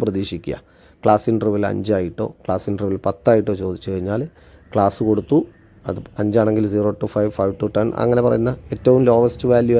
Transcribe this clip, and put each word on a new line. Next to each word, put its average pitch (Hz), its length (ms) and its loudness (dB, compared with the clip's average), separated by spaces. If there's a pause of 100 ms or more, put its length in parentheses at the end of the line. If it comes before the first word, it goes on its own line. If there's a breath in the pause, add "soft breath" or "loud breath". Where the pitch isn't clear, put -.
പ്രതീക്ഷിക്കുക. 95 520 -4 (460 soft breath)
ക്ലാസ് 107 300 2
ഇൻ്റർവെൽ 104 400 0
അഞ്ചായിട്ടോ 98 540 -4 (180)
ക്ലാസ് 92 260 -4
ഇൻ്റർവെൽ 98 360 -4
പത്തായിട്ടോ 107 460 2 (100)
ചോദിച്ചു 92 300 -8
കഴിഞ്ഞാൽ 98 300 -4 (520 soft breath)
ക്ലാസ് 101 340 0
കൊടുത്തു, 110 300 2 (500)
അത് 98 100 -4 (240)
അഞ്ചാണെങ്കിൽ 107 500 2
സീറോ 104 180 0 (120)
to 107 120 -4
ഫൈവ്, 104 240 0
ഫൈവ് 98 220 0
to 107 140 -2
ടെൻ, 107 140 0 (140)
അങ്ങനെ 120 240 2
പറയുന്ന 120 260 0 (240)
ഏറ്റവും 127 340 4
ലോവസ്റ്റ് 120 420 2
വാല്യൂ 120 280 4